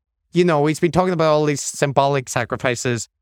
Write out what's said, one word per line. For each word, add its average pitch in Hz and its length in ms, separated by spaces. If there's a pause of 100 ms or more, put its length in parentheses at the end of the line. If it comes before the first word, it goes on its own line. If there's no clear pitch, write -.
(320)
you 170 120
know, 151 220
he's 156 140
been 175 100
talking 185 240
about 160 180
all 151 120
these 147 180
symbolic 139 640
sacrifices. 120 800 (140)